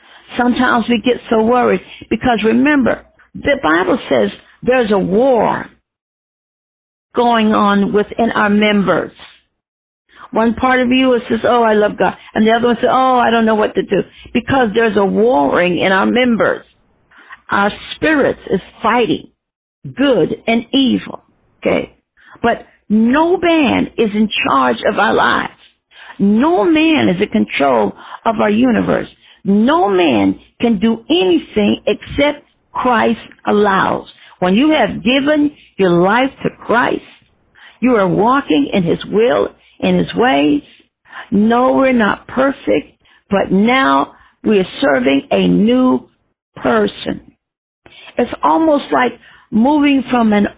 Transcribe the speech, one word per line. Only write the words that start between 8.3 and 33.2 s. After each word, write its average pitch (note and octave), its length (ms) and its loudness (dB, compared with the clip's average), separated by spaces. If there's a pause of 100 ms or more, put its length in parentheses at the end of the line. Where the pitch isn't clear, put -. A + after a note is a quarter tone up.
our G#3+ 180 0
members. G#3 640 0 (1160)
One A3 240 0
part B3+ 260 0
of B3 100 0
you C4 260 2 (120)
says, A3+ 160 -2
"Oh, A#3+ 180 2
I A3 100 2
love G#3 240 0
God." F3+ 200 -2 (160)
And G#3+ 120 0
the A3 60 2
other A#3 160 0
one A#3+ 80 0
says, B3 160 -2
"Oh, C4 260 2
I A#3 120 2
don't A3+ 160 2
know A3 100 2
what G#3 200 -2
to F#3+ 80 0
do." F#3 200 -2 (300)
Because A#3+ 400 0
there's A3+ 240 0
a G3+ 80 2
warring G3 720 0
in F#3+ 160 0
our G3 120 0
members. G#3+ 600 0 (840)
Our G3+ 220 -2 (240)
spirits C#4+ 520 0
is F#3+ 120 -2 (220)
fighting G#3+ 500 -2 (640)
good A#3+ 520 0
and A3+ 280 -2
evil. A#3+ 500 -2 (360)
Okay? - 360 -2 (460)
But - 260 -2 (220)
no C4+ 480 2
man D4+ 600 0
is G#3+ 160 0
in G#3+ 160 0 (160)
charge B3+ 380 0
of G3+ 160 -2
our G#3+ 140 0
lives. - 400 -2 (680)
No C#4+ 460 2
man D#4 420 2
is F#3 140 0
in G#3 80 -2
control G#3+ 640 0 (300)
of A3+ 160 -2
our G#3+ 80 2
universe. G#3 580 0 (380)
No B3 420 2
man C4 520 0 (200)
can A#3 200 0
do A3+ 300 -2
anything D4+ 760 0
except C#4+ 580 -4 (300)
Christ A#3 480 0 (240)